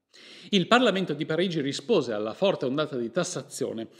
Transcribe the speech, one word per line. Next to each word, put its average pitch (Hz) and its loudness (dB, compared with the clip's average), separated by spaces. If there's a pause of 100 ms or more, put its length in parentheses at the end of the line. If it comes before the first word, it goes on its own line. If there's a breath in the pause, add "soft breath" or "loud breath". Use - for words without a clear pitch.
(500 loud breath)
Il 180 2
Parlamento 196 4
di 147 -4
Parigi 165 0
rispose 135 0
alla 107 -4
forte 185 0
ondata 139 -2
di 117 -4
tassazione 113 -6 (100)